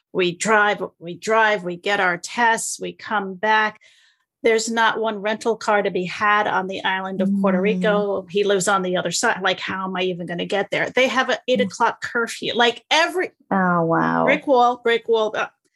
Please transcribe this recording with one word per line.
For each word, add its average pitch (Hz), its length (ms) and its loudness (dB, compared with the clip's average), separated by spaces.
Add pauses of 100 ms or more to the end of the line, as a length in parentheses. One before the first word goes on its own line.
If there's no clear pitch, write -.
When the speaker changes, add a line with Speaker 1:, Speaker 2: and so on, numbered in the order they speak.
(120)
Speaker 1:
We 175 240 0
drive, 208 480 2 (160)
we 175 160 -12
drive, 214 480 0
we 175 120 -6
get 202 240 -2
our 180 180 0
tests, - 640 -2
we 180 140 -8
come 196 420 -6
back. 214 440 0 (640)
There's 226 260 2
not 226 300 2
one 220 220 -2
rental 214 340 -2
car 208 260 2
to 196 80 0
be 180 160 -2
had 208 420 2
on 190 200 -2
the 190 160 -8
island 190 380 -2
of 196 180 0
Puerto 185 200 2
Speaker 2:
Mm. - 20 0
Speaker 1:
Rico. 202 680 0
He 196 140 0
lives 196 240 2
on 196 140 2
the 180 160 -2
other 175 140 -2
side. 214 300 -2
Like, 185 180 0
how 190 260 -6
am 190 100 -6
I 180 60 -4
even 180 240 -4
gonna 175 200 -6
get 202 240 -2
there? 160 200 -2
They 254 180 2
have 240 220 0
an 220 80 0 (100)
eight 254 120 2
Speaker 2:
Mm. 247 60 0
Speaker 1:
o'clock 214 360 -2
curfew. - 520 -4
Like, 233 380 0
every 330 400 0 (200)
Speaker 2:
Oh, 180 340 2
wow. 165 400 2
Speaker 1:
brick 185 200 0
wall, 247 380 4
brick 233 240 0
wall. 220 280 0
Uh, - 120 -4 (280)